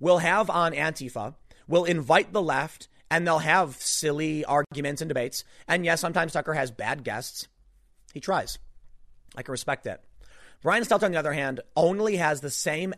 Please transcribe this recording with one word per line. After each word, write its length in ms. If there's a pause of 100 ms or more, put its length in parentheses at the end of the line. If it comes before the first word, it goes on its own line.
will 160
have 320
on 240
Antifa, 600 (300)
will 200
invite 480
the 80
left, 480 (200)
and 160
they'll 140
have 360
silly 680
arguments 580
and 60
debates. 380 (200)
And 200
yes, 160
sometimes 320
Tucker 200
has 160
bad 360
guests. 420 (680)
He 60
tries. 400 (720)
I 100
can 100
respect 320
that. 180 (580)
Brian 220
Stelter, 200
on 100
the 60
other 140
hand, 280 (160)
only 400
has 240
the 80
same 480